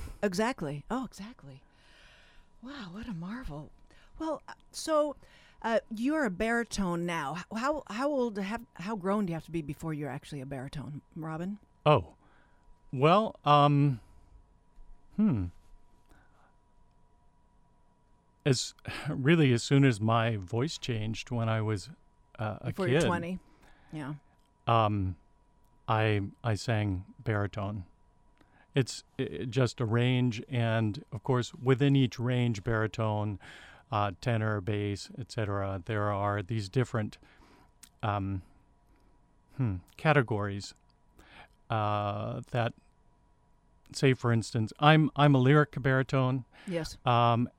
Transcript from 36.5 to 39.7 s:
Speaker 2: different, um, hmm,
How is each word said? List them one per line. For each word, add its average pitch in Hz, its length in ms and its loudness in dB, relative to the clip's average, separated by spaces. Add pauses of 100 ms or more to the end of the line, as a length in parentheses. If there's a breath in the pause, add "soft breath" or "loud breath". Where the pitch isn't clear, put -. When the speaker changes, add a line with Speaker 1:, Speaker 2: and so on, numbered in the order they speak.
Speaker 2:
different, 117 500 -2 (840 soft breath)
um, 98 380 -2 (1120 soft breath)
hmm, 113 200 -2 (200)